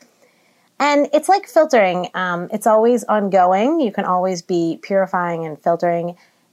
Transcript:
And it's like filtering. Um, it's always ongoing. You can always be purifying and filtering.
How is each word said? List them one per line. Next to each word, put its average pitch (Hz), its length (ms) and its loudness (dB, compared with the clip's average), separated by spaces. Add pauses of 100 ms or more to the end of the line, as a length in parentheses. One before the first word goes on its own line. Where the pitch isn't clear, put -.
(800)
And 285 320 0
it's 302 160 0
like 403 220 2
filtering. 196 640 2
Um, 180 400 -6
it's 214 120 -4
always 226 380 2
ongoing. 202 800 2
You 220 100 -2
can 196 140 -4
always 180 360 -2
be 170 400 -2
purifying 180 640 -2
and 151 160 -12
filtering. 170 540 -2 (380)